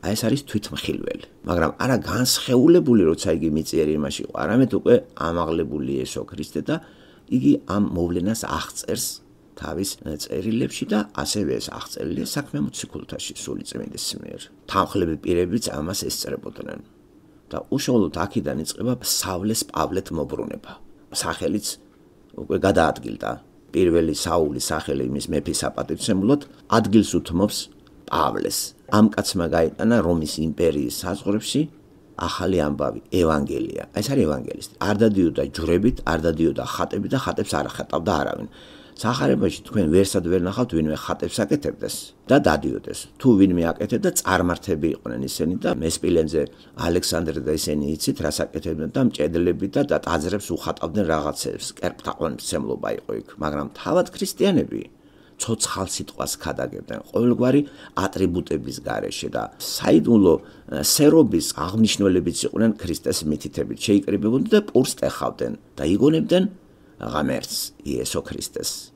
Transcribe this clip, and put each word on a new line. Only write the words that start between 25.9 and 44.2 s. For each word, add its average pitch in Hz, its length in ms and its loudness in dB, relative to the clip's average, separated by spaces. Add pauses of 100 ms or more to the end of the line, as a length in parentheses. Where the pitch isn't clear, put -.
ადგილს 107 460 4
უთმობს 92 460 0 (440)
პავლეს. 60 560 0 (280)
ამ 107 220 6
კაცმა 101 400 -2
გაიტანა 82 500 2
რომის 85 380 0
იმპერიის 76 580 0
საზღვრებში 104 680 -2 (520)
ახალი 90 440 -2
ამბავი, 71 500 -2
ევანგელია. 78 800 0
ეს - 200 -4
არის 135 160 2
ევანგელისტი. 69 520 -4
არ 104 200 0
დადიოდა 98 480 4
ჯვრებით, 85 560 2
არ 82 200 0
დადიოდა 80 440 2
ხატებით - 460 -4
და 135 80 0
ხატებს 98 360 -4
არ 73 120 0
ახატავდა - 460 -4
არავინ. 71 360 -2 (440)
სახარებაში 135 680 0
თქვენ 92 260 0
ვერსად 92 380 4
ვერ 90 160 2
ნახავთ, 107 280 -2
ვინმე 78 240 0
ხატებს - 440 -6
აკეთებდეს - 580 -2 (240)
და - 180 4
დადიოდეს. 71 600 0 (140)
თუ - 200 2
ვინმე 92 320 6
აკეთებდა, 104 480 0
წარმართები 87 760 0